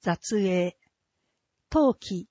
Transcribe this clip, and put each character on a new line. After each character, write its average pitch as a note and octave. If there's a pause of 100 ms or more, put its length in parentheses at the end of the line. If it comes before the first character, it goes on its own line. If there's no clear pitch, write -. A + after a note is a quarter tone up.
雑 F3+
影。 F3+ (920)
冬 D4
季 F#3